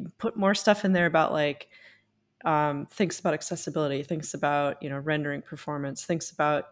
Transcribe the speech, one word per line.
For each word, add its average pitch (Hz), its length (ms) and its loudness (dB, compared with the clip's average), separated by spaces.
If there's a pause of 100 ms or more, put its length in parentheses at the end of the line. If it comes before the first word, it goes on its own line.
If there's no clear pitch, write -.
(180)
put - 200 -4
more 202 180 4
stuff 208 300 2
in 190 80 4
there 175 120 6
about, 160 280 4
like, 147 340 0 (800)
um, 151 400 2
thinks - 340 -2
about 165 140 0
accessibility, 151 680 -2
thinks 151 320 -6
about, 143 480 0
you 147 80 -6
know, 139 100 -6
rendering 147 420 -2
performance, 143 640 -8
thinks 165 260 -4
about, 147 400 0